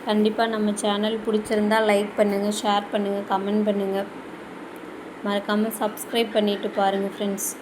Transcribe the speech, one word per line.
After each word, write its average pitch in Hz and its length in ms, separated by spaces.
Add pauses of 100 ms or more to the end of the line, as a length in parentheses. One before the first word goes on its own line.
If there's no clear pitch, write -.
கண்டிப்பாக 214 460
நம்ம 214 240
சேனல் 214 520
பிடிச்சிருந்தா 214 560
லைக் 208 340
பண்ணுங்கள், 208 360 (100)
ஷேர் 202 200 (100)
பண்ணுங்கள், 202 360
கமெண்ட் 202 380
பண்ணுங்கள். 196 420 (1160)
மறக்காமல் 208 560
சப்ஸ்கிரைப் 220 520
பண்ணிட்டு 208 360
பாருங்கள் 196 420
ஃப்ரெண்ட்ஸ். 202 380 (120)